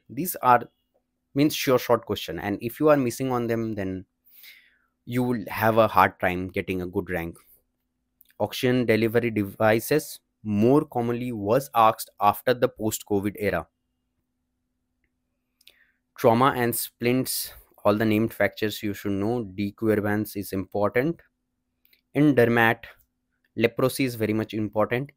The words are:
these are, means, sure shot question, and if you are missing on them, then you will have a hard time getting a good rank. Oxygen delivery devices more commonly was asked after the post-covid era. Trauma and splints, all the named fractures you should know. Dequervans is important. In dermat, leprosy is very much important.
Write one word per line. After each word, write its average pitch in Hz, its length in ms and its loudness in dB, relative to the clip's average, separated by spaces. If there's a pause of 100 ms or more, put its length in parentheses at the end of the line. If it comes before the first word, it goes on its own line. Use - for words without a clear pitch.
(100)
these 151 260 -8
are, 123 260 4 (720)
means, 147 200 2
sure 127 240 2
shot 117 260 0
question, 85 340 -6
and 101 220 -4
if 117 200 -8
you 151 100 2
are 147 60 6
missing 131 360 -2
on 120 140 -2
them, 113 280 -2
then 95 300 -8 (1040)
you 123 160 -2
will 123 260 -2
have 110 300 0
a 107 100 6
hard 95 320 4
time 92 280 -2
getting 92 340 -4
a 90 40 -8
good 90 220 -6
rank. 85 280 -8 (1040)
Oxygen 123 440 0
delivery 113 460 2
devices 110 880 0 (220)
more 113 420 4
commonly 120 480 -6
was 110 420 -2
asked 113 360 2 (100)
after 104 320 2
the 120 160 0
post-covid 104 680 -4
era. 90 280 -2 (2500)
Trauma 123 380 4
and 120 180 -2
splints, - 800 -4 (320)
all 104 100 4
the 110 100 0
named 110 280 2
fractures 101 500 -4
you 104 100 -4
should 101 200 -6
know. 110 320 -4
Dequervans 104 920 -2
is 98 160 -10
important. 104 680 -2 (920)
In 143 200 4
dermat, 117 500 4 (720)
leprosy 127 480 0
is 117 120 -6
very 107 160 -2
much 110 200 -2
important. 110 640 -4